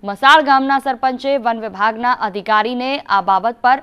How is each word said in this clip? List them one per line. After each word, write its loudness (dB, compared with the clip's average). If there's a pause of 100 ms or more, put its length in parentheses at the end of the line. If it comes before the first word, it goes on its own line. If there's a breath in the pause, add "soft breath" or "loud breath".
મસાળ 4
ગામના 2
સરપંચે -2
વન -4
વિભાગના -2
અધિકારીને -2 (160)
આ 0
બાબત -2
પર 4